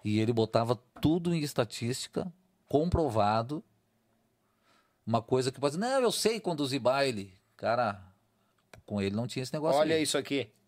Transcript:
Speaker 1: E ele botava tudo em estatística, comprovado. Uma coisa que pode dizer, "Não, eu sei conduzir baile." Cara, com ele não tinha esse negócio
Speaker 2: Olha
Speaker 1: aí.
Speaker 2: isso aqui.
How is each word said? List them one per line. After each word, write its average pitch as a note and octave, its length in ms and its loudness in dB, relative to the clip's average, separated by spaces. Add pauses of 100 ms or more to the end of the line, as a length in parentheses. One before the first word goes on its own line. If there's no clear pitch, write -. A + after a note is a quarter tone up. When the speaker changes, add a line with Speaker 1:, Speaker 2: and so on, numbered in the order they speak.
Speaker 1:
E G#2+ 160 0
ele A2 120 2
botava A2+ 440 2 (240)
tudo E3+ 340 2
em E3 60 0
estatística, C3 920 -4 (360)
comprovado. C3+ 920 0 (1400)
Uma A2+ 160 0
coisa B2+ 300 0
que - 100 -6
pode C#3+ 160 -2
dizer, G3 100 -2
"Não, C4+ 140 0
eu A3+ 120 2
sei A3 260 0
conduzir C#3+ 420 -2
baile." A#2+ 560 0 (200)
Cara, G#2+ 440 -2 (840)
com G#2 160 -4
ele G2 140 0
não A#2+ 100 -2
tinha C3 160 -6
esse B2+ 100 -10
negócio D3+ 280 2
Speaker 2:
Olha D#3 160 4
Speaker 1:
aí. D#3+ 60 2
Speaker 2:
isso - 140 0
aqui. C#3 340 -2 (180)